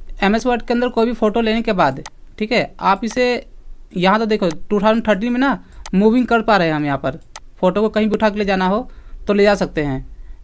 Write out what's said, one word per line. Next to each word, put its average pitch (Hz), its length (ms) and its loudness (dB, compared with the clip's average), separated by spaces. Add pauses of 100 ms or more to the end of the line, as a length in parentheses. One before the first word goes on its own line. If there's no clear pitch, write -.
(240)
एमएस 220 220 2
वर्ड 240 160 0
के - 120 -2
अंदर 240 160 0
कोई 233 160 2
भी 240 80 0
फ़ोटो 220 280 0
लेने 226 200 0
के 220 120 0
बाद, 143 300 2 (360)
ठीक 214 120 -4
है, 202 300 -2
आप 196 240 0
इसे 247 420 -2 (460)
यहाँ 190 260 2
तो 226 80 -2
देखो 214 220 0 (200)
टू 208 120 0
थाउजेंड 220 260 2
थर्टीन 214 260 0
में 247 60 -2
ना 254 180 2 (380)
मूविंग 220 320 4
कर 233 160 2
पा 220 140 2
रहे 170 100 2
हैं 156 80 0
हम। 147 100 -2
यहाँ 139 140 -2
पर 135 200 -6 (380)
फ़ोटो 185 240 0
को 220 80 2
कहीं 214 180 0
भी 202 60 -2
उठा 214 160 2
के 208 100 -4
ले 208 60 -2
जाना 190 220 0
हो 214 200 -2 (400)
तो 208 60 2
ले 202 100 4
जा 208 140 6
सकते 160 260 -2
हैं, 135 220 -4 (380)